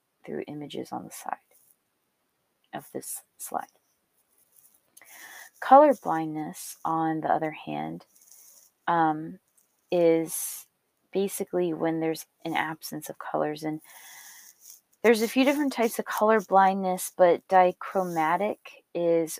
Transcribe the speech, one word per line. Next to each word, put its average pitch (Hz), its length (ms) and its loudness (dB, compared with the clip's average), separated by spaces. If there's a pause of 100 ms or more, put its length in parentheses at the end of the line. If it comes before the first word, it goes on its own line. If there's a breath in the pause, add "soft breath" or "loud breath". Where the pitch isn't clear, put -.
(260)
through - 200 -8
images 147 440 -12
on 127 140 -10
the - 60 -16
side - 260 -10 (1400)
of 147 180 -12
this - 300 -12 (160)
slide. - 280 -8 (1900 loud breath)
Color 285 420 8
blindness, 160 800 -6
on 160 360 -2
the 151 100 -2
other 156 220 0
hand, 156 520 -10 (840)
um, 165 520 0 (520)
is 165 760 2 (460)
basically 185 600 -2
when 160 280 -2
there's 160 260 -4 (180)
an 165 100 -6
absence 156 540 -6
of - 100 -14
colors. 151 440 -4
And 156 180 -6 (1200 loud breath)
there's 220 200 4
a 226 60 0
few 262 160 2
different 285 280 0
types 233 260 -2
of 214 80 -4
color 220 340 2
blindness, 190 760 2
but 175 320 4
dichromatic 180 1080 2 (380)
is 170 460 0